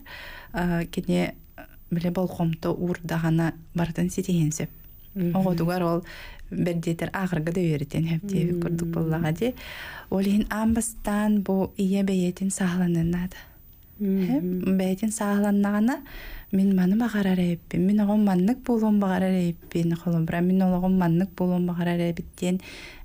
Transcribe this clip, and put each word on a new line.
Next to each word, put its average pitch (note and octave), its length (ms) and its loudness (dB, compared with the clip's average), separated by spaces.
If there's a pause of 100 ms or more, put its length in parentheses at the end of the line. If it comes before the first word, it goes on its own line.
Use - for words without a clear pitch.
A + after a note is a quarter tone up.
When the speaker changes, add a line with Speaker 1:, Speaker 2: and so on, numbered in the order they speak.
(520)
Speaker 1:
а, E3+ 320 0
кини, F3+ 480 -2 (580)
били, E3+ 200 0
болхомто F3 640 -2
уурдахана E3 800 0 (200)
бартын E3+ 360 -2
ситиһин F3 420 0
сөп. - 160 -6 (460)
Speaker 2:
Мгм. F3 220 0
Speaker 1:
Оҕотугар F3+ 460 2
ол E3+ 200 2 (480)
бэрдиэтэр E3+ 600 -2
аагарга F3 400 -2
да F#3 80 0
үөрэтин D#3+ 480 0
хөптиэби F3 440 0
Speaker 2:
Мгм. F3 100 0
Speaker 1:
курдук E3+ 260 -2
боллаҕа E3 440 0
дии. A#3+ 220 -2 (560)
Ол F#3+ 160 0
иһин G3+ 240 2
аамбастаан G#3+ 920 0
бу F#3+ 360 0
ие G3 240 2
бэйэтин F#3+ 480 0
сааланыннаада. F3 840 0 (640)
Speaker 2:
Мгм. F#3+ 260 2
Speaker 1:
Хэп, E3+ 160 0 (360)
бэйэтин F#3+ 340 0
сааланнаҕына G3+ 840 2 (560)
мин G3 240 4
маны F#3 200 4
баҕарар G#3 420 2
эйиппин, F3 480 0
мин G#3 140 4
оҕон G#3 240 4
маннык F#3+ 380 4
буолуон A3 380 2
баҕарар F#3 320 2
эйиппин, E3+ 640 0
холобура E3+ 440 0
мин F#3 220 4
олоҕун F#3 360 2
маннык F3 360 2
буолуон F3+ 320 0
баҕарар F3 340 -2
эйиппиттиэн F3 600 -2 (440)